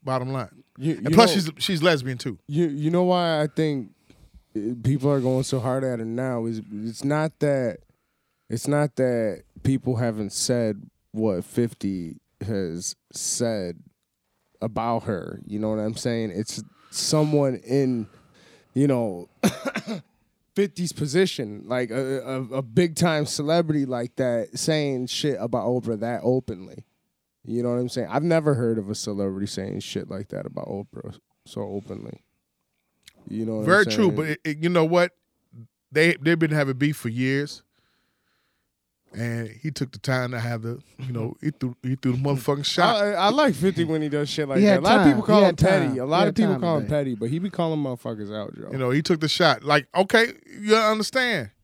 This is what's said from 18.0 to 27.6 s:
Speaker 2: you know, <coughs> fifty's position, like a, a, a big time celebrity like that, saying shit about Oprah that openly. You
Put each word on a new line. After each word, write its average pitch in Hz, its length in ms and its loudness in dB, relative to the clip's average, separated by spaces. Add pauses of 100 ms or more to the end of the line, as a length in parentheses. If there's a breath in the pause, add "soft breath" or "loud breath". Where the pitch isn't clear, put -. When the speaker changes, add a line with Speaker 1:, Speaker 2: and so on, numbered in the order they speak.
Speaker 2:
you 139 120 4
know, 113 420 -2 (140)
<coughs> 220 600 -4 (520)
fifty's 180 380 -2
position, 143 760 -2
like 123 240 -2
a, 131 320 -4
a, 131 200 -6 (160)
a 139 40 -4
big 156 340 2
time 156 300 2
celebrity 151 600 0
like 127 300 -6
that, 120 420 -2
saying 143 480 0
shit 139 340 -2
about 113 260 -2
Oprah 117 340 -2
that 113 220 -4
openly. 113 640 -2 (600)
You 120 180 -2